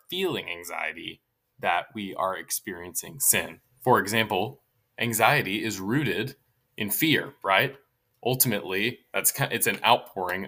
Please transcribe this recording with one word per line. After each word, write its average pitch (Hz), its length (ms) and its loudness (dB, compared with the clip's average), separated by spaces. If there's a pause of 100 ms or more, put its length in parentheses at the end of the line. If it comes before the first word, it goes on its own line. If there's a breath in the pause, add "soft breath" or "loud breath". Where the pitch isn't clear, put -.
feeling 160 400 -4
anxiety, 85 760 -10 (360)
that 87 280 0 (100)
we 101 180 -8
are 95 240 -2
experiencing 95 800 -8
sin. 85 420 0 (200)
For 120 180 6
example, 104 600 0 (380)
anxiety 113 640 2
is 104 160 -4
rooted 110 560 -2 (420)
in 104 140 -4
fear, - 420 2 (100)
right? 101 320 4 (480)
Ultimately, 113 760 0 (140)
that's - 180 0
ki-, 139 200 -2
it's 113 160 -2
an 101 160 0
outpouring 95 640 0